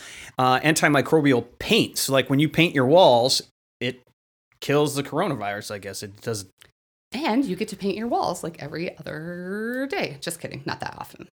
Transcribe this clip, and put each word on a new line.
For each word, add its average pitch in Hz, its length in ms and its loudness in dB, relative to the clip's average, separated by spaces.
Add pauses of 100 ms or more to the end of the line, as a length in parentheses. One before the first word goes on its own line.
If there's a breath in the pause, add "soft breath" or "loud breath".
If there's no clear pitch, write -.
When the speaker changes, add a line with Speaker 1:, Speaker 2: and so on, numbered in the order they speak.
(380 loud breath)
Speaker 1:
uh, 127 220 4
antimicrobial 143 840 4 (140)
paint. 185 380 2
So, - 160 -2
like, 131 160 2
when 139 100 4
you 156 80 4
paint 165 280 2
your 135 100 4
walls, 135 560 6 (400)
it - 200 -6 (600)
kills 143 340 2
the 143 80 -2
coronavirus, 120 680 -4
I 107 80 -8
guess. 98 240 -10
It 101 180 -16
does. 107 240 -6 (680)
Speaker 2:
And 262 340 0
you 180 100 -4
get 214 140 -6
to 196 60 -12
paint 196 220 -4
your 226 100 -6
walls, 247 360 -2
like, 165 180 -10
every 156 360 -8
other 190 920 -8
day. 190 320 -6
Just - 180 -8
kidding. - 260 -12
Not - 160 -6
that - 160 -10
often, - 300 -18 (100)